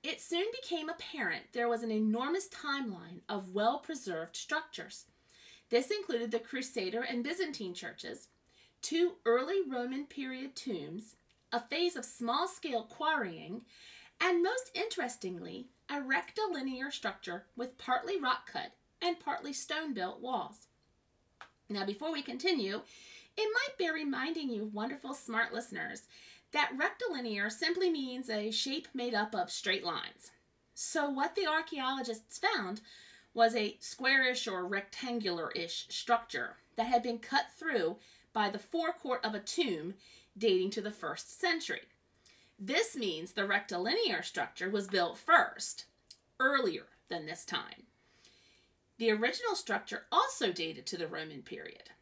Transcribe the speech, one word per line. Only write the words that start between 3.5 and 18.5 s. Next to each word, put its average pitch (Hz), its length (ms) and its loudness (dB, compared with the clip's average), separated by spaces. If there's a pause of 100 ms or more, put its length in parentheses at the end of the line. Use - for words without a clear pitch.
well-preserved 214 800 0
structures. - 720 -6 (640)
This 247 200 4
included 262 420 0
the 226 80 2
Crusader 233 640 -2
and 240 220 -2
Byzantine 285 500 -2
churches, - 540 -10 (540)
two 349 320 2 (120)
early 277 400 4
Roman 262 400 -2
period 262 520 -8
tombs, 175 580 -6 (380)
a 240 80 0
phase 339 340 0
of 240 80 -6
small-scale 247 880 0
quarrying, 214 720 -2 (580)
and 349 240 6
most 508 320 0
interestingly, 220 920 -4 (220)
a 285 120 -2
rectilinear 277 880 0
structure 196 540 -6 (100)
with 254 220 -8
partly 311 420 0
rock 254 320 0